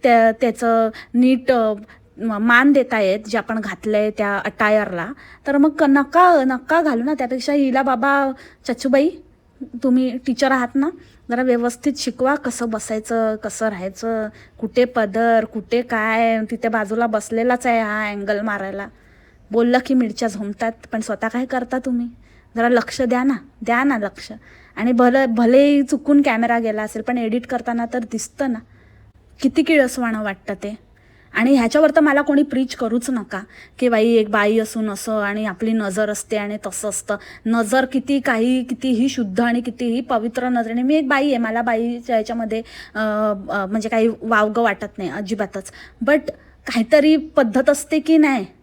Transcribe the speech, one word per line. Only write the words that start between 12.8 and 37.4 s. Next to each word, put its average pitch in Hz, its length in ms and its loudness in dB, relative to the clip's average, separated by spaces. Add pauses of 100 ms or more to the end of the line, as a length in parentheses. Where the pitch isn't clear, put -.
कसं 220 320 -6
राहायचं, 214 600 -6 (300)
कुठे 247 260 0
पदर, 226 600 0
कुठे 226 380 -4
काय, 226 580 0 (100)
तिथे 233 180 -4
बाजूला 220 380 -2
बसलेलाच 226 600 -2
आहे 233 140 2
हा 214 280 -4
अँगल 202 320 -4
मारायला." 202 480 -6 (640)
बोललं 240 360 2
की 269 80 -2
मिरच्या 233 340 0
झोंबतात, 208 440 -6 (200)
पण 226 80 -4
स्वतः 220 280 -6
काय 247 160 -4
करता 254 340 -4
तुम्ही? 240 300 -4 (480)
जरा 233 120 2
लक्ष 240 340 0
द्या 247 200 0
ना, 269 120 2 (280)
द्या 233 220 0
ना 277 140 2
लक्ष. 202 340 -8 (440)
आणि 233 160 0
भलं, 247 360 4
भलेही 262 540 6
चुकून 285 400 2
कॅमेरा 233 360 2
गेला 214 240 -2
असेल, 214 200 -8
पण 247 160 -2
एडिट 233 280 -2
करताना 233 480 -4
तर 247 40 -2
दिसतं 240 540 -6
ना, 220 60 -4 (840)
किती 311 220 0
किळसवाणं 247 600 0
वाटतं 202 320 -8
ते. 208 360 -12 (440)
आणि 254 220 4
ह्याच्यावर 285 340 4
तर 311 100 2
मला 294 220 4
कोणी 285 200 2
प्रीच 262 320 -4
करूच 233 360 -4
नका 208 300 -6 (380)
की 254 100 2
बाई, 226 200 4
एक 220 220 4
बाई 208 280 2
असून 220 320 -4
असं 214 300 -4
आणि 208 260 -4
आपली 220 260 -4
नजर 208 380 -2
असते 208 260 -6
आणि 208 300 -6
तसं 202 220 -8
असतं. 202 280 -6 (300)